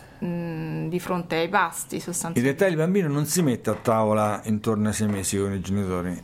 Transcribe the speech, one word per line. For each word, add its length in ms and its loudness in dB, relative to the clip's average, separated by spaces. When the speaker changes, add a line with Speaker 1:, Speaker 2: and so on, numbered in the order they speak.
Speaker 1:
mm, 640 -4
di 120 -2
fronte 360 -4
ai 140 0
pasti 500 -2
sostanzialmente. 400 -4
Speaker 2:
In 60 2
realtà 220 4
il 80 2
bambino 320 2
non 180 0
si 160 0
mette 280 2
a 60 2
tavola 720 2
intorno 420 0
ai 60 2
sei 140 0
mesi 300 -2
con 160 0
i 80 -2
genitori, 640 -2